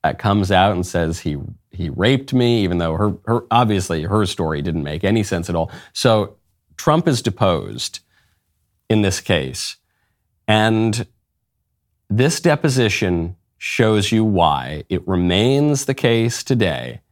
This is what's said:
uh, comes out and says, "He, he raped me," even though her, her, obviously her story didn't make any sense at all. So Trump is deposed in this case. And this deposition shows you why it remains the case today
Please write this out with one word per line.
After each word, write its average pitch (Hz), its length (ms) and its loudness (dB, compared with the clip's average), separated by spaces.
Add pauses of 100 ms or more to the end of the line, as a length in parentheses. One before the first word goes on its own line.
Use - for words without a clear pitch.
uh, 69 80 0
comes 101 380 0
out 95 240 4
and 90 100 -2
says, 82 360 -4
"He, 76 160 -4 (340)
he 82 180 -6
raped 127 440 0
me," 120 300 2
even 87 140 0
though 82 200 0
her, 104 160 0 (120)
her, 117 240 -2
obviously 101 540 2
her 98 220 2
story 80 360 -4
didn't 80 220 -4
make 76 200 -6
any 104 200 2
sense 87 260 -4
at 85 60 -2
all. 82 160 -2 (220)
So 110 420 -2 (400)
Trump 160 320 0
is 131 140 0
deposed 85 800 -4 (880)
in 110 120 4
this 95 200 0
case. 67 560 -4 (680)
And 110 600 2 (1040)
this 127 320 2
deposition 113 960 0 (200)
shows 107 540 0
you 110 140 4
why 78 640 0
it - 180 -4
remains 117 800 2
the 143 80 -2
case 117 500 0
today 71 560 -2 (120)